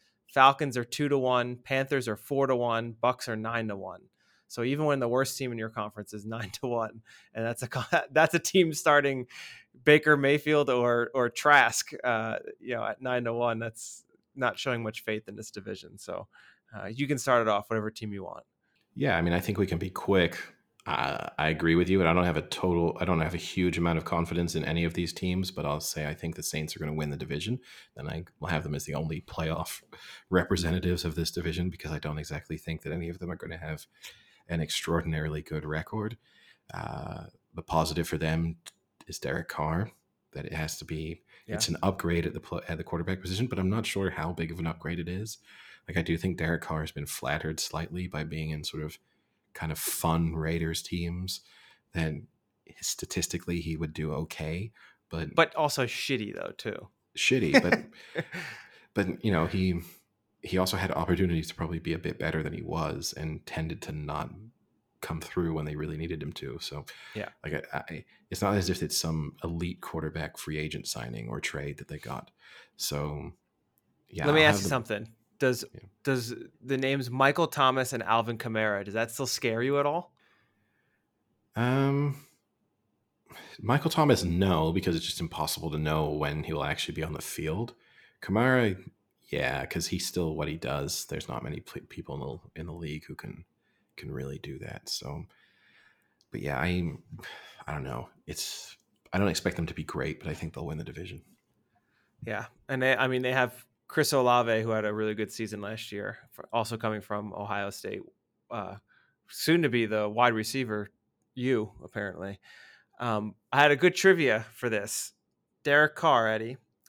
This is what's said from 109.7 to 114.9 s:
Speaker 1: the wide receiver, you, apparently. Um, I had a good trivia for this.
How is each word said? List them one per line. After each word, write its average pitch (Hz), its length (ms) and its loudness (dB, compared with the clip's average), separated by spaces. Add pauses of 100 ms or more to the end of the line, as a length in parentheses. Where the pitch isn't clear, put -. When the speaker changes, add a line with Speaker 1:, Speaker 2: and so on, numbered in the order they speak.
Speaker 1:
the 107 220 0
wide 117 260 4
receiver, 110 560 -2 (440)
you, 123 360 0 (140)
apparently. 98 560 -8 (580)
Um, 107 360 -2 (180)
I 135 100 6
had 147 80 10
a 143 60 6
good 180 180 6
trivia 139 600 6
for 123 160 -4
this. 104 420 -2 (500)